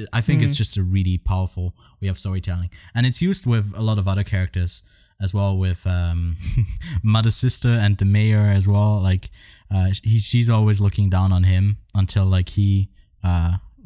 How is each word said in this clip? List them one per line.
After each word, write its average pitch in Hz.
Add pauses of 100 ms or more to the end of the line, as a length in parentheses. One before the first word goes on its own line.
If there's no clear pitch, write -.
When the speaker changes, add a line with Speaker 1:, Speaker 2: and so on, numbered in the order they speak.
(120)
Speaker 1:
I 104
think 139
it's 143
Speaker 2:
Mm. 143
Speaker 1:
just -
a 98
really 92
powerful 90 (260)
way 98
of 92
storytelling. 90 (240)
And 120
it's 127
used 185
with 110
a 110
lot 110
of 95
other 98
characters 92 (400)
as 92
well, 98
with, 92
um, 85 (340)
<laughs> 156
Mother 110
Sister -
and 104
the 101
mayor 104
as 95
well. 104
Like, 95 (400)
uh, 95
sh-, -
he, 110
she's 117
always 107
looking 101
down 92
on 90
him 98 (180)
until, 98
like, 92
he, 98 (340)
uh, 87 (280)